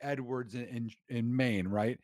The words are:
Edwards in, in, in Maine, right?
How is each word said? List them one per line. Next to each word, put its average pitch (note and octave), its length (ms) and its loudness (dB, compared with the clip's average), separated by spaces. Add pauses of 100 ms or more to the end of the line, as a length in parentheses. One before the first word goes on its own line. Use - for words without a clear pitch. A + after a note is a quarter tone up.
Edwards B2+ 520 -4
in, B2 120 -6
in, A#2 240 -4 (180)
in A#2+ 280 0
Maine, A2 320 4
right? G#2+ 360 2